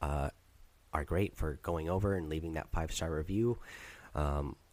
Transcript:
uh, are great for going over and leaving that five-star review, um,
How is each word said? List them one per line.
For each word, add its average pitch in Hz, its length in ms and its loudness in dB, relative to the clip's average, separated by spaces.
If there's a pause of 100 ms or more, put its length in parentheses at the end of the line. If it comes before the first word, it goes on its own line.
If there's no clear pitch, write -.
uh, 71 300 2 (600)
are 78 120 2
great 90 320 2
for 73 260 -2
going 82 260 0
over 98 260 4
and 82 140 -2
leaving 80 260 -2
that - 160 -4
five-star 82 400 0
review, 95 480 2 (560)
um, 71 420 0 (160)